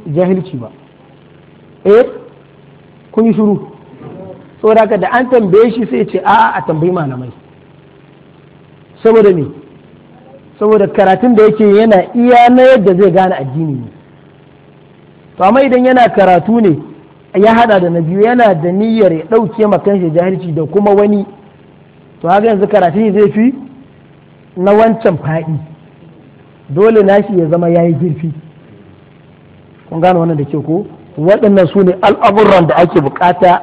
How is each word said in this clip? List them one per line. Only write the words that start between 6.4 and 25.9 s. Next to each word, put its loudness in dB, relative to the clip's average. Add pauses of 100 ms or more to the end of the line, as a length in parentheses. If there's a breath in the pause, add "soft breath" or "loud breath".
a -8
tambayi -4
malamai." -8 (1700)
Saboda 4
me? -4 (1120)
Saboda 2
karatun 0
da 4
yake 2 (120)
yana 2 (120)
iya 4
na 4
yadda 4
zai 4
gane 0
addini -8
ne. -10 (1500)
To -2
amma 2
idan 0
yana 2
karatu 2
ne, 2 (580)
ya 2
haɗa 2
da -2
na -2
biyu, -2
yana 2
da -4
niyyar 0
ya -6
ɗauke -2
ma 0
kanshi -2
jahilci -4
da -4
kuma 0
wani, 0 (960)
to -8
haka 2
yanzu 0
karatun 0
zai 2
fi 0 (1040)
na 0
wancan 0
faɗi. -6 (1120)